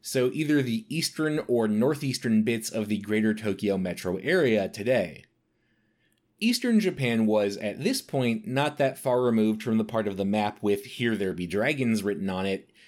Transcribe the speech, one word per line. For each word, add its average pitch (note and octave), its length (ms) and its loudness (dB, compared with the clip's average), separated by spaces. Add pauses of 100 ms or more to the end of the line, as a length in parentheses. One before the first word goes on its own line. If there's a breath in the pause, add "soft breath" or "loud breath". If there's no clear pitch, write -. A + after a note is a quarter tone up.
so B2+ 320 0
either D3 280 0
the A#2 260 -2
eastern D#3 640 -2
or A#2 180 2
northeastern A#2+ 760 2
bits A2+ 260 -2
of G#2+ 180 -4
the G#2 120 -2
greater G#2+ 340 2
Tokyo G2+ 440 -2
metro F2+ 380 -4
area A#2 540 2
today. G#2 560 -2 (1120)
Eastern A#3 400 2
Japan B2+ 460 2
was, G#2 320 2
at G#2+ 260 -6
this C4 180 0
point, A#2+ 460 -2
not C#3+ 300 -2
that C3+ 200 0
far B2 240 2
removed A2 400 4
from A2+ 160 0
the A2 60 2
part A2 240 -2
of G2 80 -4
the G2 80 -2
map G#2 400 0
with G2+ 220 2
"Here A#2 320 -2
There F#2+ 160 0
Be F2 120 -4
Dragons" A2+ 560 0
written F#2+ 280 -2
on F#2 160 -2
it. G2 240 -4 (180 soft breath)